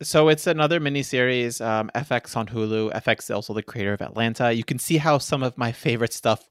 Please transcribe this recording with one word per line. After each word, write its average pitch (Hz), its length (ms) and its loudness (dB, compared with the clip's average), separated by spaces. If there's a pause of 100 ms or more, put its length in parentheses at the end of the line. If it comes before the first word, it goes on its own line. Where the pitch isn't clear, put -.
So 156 280 6
it's 151 180 2
another 156 320 2
miniseries, 127 840 0
um, 110 280 0
F - 180 -2
X - 260 -2
on 110 100 -2
Hulu. 110 460 0
F - 140 -4
X 113 180 0
is - 60 -8
also 104 220 -4
the 107 100 -4
creator 101 280 -4
of 101 100 -2
Atlanta. 117 500 0
You 117 120 0
can 127 160 -4
see - 180 0
how 151 200 4
some 135 240 -2
of 127 160 -4
my 117 140 -2
favorite 117 420 0
stuff - 380 0